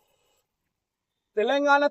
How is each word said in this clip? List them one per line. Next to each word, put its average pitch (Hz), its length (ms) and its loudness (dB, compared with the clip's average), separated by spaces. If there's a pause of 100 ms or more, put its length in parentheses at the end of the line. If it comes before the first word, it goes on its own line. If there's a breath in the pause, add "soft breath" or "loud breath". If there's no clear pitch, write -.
(1400)
తెలంగాణ 285 540 0